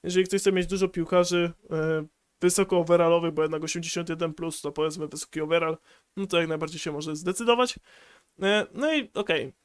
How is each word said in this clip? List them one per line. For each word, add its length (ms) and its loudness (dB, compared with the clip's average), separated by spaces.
jeżeli 240 2
ktoś 140 0
chce 120 2
mieć 140 0
dużo 220 0
piłkarzy, 640 0
e, 360 -2
wysoko 380 2
overallowych, 560 4
bo 80 0
jednak 220 -2
osiemdziesiąt 440 -6
jeden 260 -4
plus 260 -8
to 120 -6
powiedzmy 360 -4
wysoki 320 -10
overall, 380 0
no 100 -4
to 120 2
jak 100 2
najbardziej 300 -4
się 140 -6
może 240 -6
zdecydować. 640 0
E, 320 2
no 200 0
i 200 -2
okej 380 -2